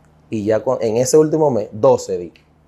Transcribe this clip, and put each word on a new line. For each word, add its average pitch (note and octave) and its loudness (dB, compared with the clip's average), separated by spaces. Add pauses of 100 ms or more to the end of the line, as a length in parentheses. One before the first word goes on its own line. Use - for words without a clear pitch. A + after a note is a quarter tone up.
(300)
Y A2 -6
ya G#2+ 0
con, B2+ -2
en A2+ -2
ese B2 2
último D#3 2
mes, A2 -4
doce G#2+ 0
di. F2 -12 (340)